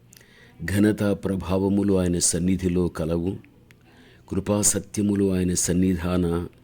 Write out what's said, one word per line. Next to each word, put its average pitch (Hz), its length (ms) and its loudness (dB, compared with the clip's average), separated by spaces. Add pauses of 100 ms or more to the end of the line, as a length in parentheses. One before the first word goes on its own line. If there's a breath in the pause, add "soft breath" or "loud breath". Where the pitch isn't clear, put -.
(640 loud breath)
ఘనత 101 380 2
ప్రభావములు 98 920 0
ఆయన 90 240 2
సన్నిధిలో 90 720 0
కలవు. 85 480 -4 (920 loud breath)
కృపాసత్యములు 101 1040 0
ఆయన 90 200 0
సన్నిధాన 87 920 0 (180)